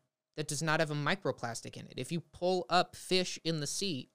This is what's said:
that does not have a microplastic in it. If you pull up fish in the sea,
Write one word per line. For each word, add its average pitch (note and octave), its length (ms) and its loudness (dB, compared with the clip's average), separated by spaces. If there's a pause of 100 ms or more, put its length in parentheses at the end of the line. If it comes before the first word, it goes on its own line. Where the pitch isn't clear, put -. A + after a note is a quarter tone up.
(360)
that D3+ 120 -4
does D3 140 -2
not D#3+ 180 4
have D#3 100 2
a D3+ 40 -2
microplastic C#3+ 840 -2
in - 100 -12
it. - 100 -18
If B2+ 140 -6
you E3+ 100 0
pull F3+ 480 0
up F3 280 4
fish - 480 0
in D#3+ 160 0
the C#3+ 60 -2
sea, D3+ 480 -4